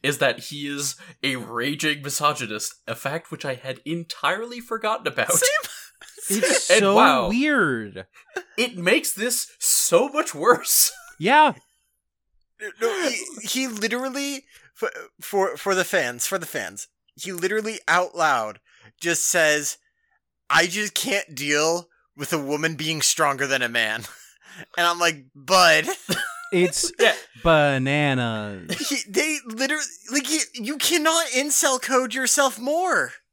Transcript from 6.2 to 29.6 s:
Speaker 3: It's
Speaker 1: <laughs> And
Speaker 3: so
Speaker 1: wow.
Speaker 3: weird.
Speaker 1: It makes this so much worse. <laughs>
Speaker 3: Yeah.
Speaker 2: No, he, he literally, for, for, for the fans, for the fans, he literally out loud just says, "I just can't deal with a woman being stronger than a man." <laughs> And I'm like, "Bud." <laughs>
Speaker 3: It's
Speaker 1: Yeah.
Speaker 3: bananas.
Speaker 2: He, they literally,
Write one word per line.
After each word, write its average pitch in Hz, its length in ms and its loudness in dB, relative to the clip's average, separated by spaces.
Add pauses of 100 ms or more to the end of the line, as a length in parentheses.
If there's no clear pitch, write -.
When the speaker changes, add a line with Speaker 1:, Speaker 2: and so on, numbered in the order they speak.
Speaker 3:
It's - 320 2
Speaker 1:
<laughs> - 0 -
And 196 100 6
Speaker 3:
so 196 140 4
Speaker 1:
wow. 147 340 6
Speaker 3:
weird. 156 800 0 (500)
Speaker 1:
It 240 200 -2
makes 226 360 2
this 240 460 -4
so - 500 2
much 302 260 -2
worse. - 640 4
<laughs> - 60 -20 (160)
Speaker 3:
Yeah. 269 340 6 (1300)
Speaker 2:
No, 392 300 0
he, 233 80 -6 (240)
he 254 240 -2
literally, 262 760 -4 (300)
for, - 160 -4 (300)
for, 190 380 -2
for 196 160 0
the 185 100 2
fans, 123 420 -2
for 190 120 -4
the 170 80 -8
fans, 101 420 -10 (260)
he 180 180 -10
literally 208 460 -4 (100)
out 175 280 2
loud 123 420 0 (400)
just 170 280 -2
says, 151 500 2 (720)
"I 160 180 4
just 196 280 -4
can't 262 400 -2
deal 151 540 0 (280)
with 143 160 -6
a 165 60 0
woman 147 380 -2
being 156 260 -4
stronger 139 440 2
than 135 140 2
a 123 80 0
man." 113 400 0
<laughs> - 680 -18
And 175 80 2
I'm 175 120 0
like, 160 360 0
"Bud." 156 540 6 (200)
<laughs> - 440 -6
Speaker 3:
It's 180 460 2
Speaker 1:
Yeah. 214 160 6 (280)
Speaker 3:
bananas. 135 1500 0
Speaker 2:
He, 285 80 -4 (140)
they 302 360 0
literally, 269 380 -4 (260)